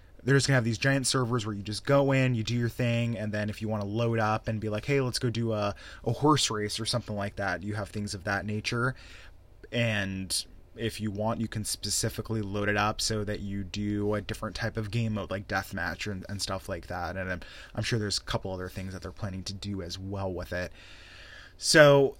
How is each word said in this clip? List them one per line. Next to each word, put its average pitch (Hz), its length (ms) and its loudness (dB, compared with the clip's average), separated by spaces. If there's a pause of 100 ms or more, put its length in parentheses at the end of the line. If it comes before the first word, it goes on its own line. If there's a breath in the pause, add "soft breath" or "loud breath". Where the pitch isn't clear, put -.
(240 soft breath)
They're 139 120 6
just 135 120 6
gonna 135 100 6
have 120 60 4
these 113 140 0
giant 139 300 2
servers 123 360 2
where 107 120 -4
you 101 80 -6
just 101 220 -6
go 139 260 6
in, 127 240 4
you 110 80 0
do 113 100 -2
your 120 160 2
thing, 117 480 0
and 107 160 -4
then 107 160 0
if 107 140 -6
you 107 40 -2
wanna 107 160 -2
load 113 360 2
up 107 280 2
and 110 140 -2
be 110 80 -2
like, 107 160 -2
"Hey, 139 160 2
let's 123 160 0
go 123 140 0
do 113 220 0
a, 101 200 0 (300 loud breath)
a 117 100 0
horse 104 380 6
race 104 280 -2
or 113 60 -4
something 107 300 -4
like 101 220 -4
that," 92 260 -2
you 104 100 -4
have 107 160 -4
things 104 240 -6
of 90 120 -8
that 98 200 0
nature. 120 480 0 (760 loud breath)
And 98 760 0 (320)
if 110 220 -2
you 107 100 -2
want, 107 300 -2
you 110 80 0
can 107 160 -4
specifically - 760 -2
load 101 260 -2
it 104 80 2
up 104 240 2
so 107 240 0
that 101 160 -4
you 98 240 -4
do 104 500 0
a 104 80 0
different 101 360 -6
type 110 180 -4
of 104 160 -4
game 113 220 0
mode, 95 180 -4
like 98 160 -4
deathmatch 95 640 -4
and, 92 160 -6
and 101 140 -6
stuff 95 260 -4
like 87 200 -6
that. 87 280 -4
And 92 160 -4
I'm, 87 80 -4 (340 loud breath)
I'm 113 100 -4
sure 120 140 0
there's 104 200 0
a - 60 -6
couple 98 280 -4
other 92 160 -6
things 95 240 -8
that 92 100 -10
they're 92 120 -10
planning 95 300 -6
to 98 100 -8
do 98 280 -6
as 90 160 -8
well 95 360 -4
with 87 180 -6
it. 90 220 -4 (840 loud breath)
So, 143 640 10